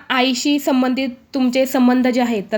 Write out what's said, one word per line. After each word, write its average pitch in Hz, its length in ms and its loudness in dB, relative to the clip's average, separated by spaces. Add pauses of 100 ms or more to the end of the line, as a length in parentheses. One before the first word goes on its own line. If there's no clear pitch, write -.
आईशी 262 500 0
संबंधित 262 500 -2 (240)
तुमचे 262 320 0
संबंध 254 420 2
जे 247 140 0
आहेत 226 300 -2
तर 220 60 -2